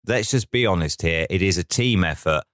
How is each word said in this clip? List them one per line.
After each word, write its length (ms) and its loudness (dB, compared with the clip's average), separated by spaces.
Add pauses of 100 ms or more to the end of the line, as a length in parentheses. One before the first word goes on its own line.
let's 240 0
just 200 0
be 140 2
honest 360 0
here. 280 0
It 120 0
is 160 2
a 60 -2
team 400 0
effort. 400 0 (100)